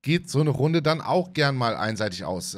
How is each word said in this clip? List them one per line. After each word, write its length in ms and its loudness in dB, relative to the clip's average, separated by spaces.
geht 280 0
so 100 2
eine 100 4
Runde 300 2
dann 200 0
auch 320 0
gern 240 2
mal 200 0
einseitig 480 -2
aus. 340 -6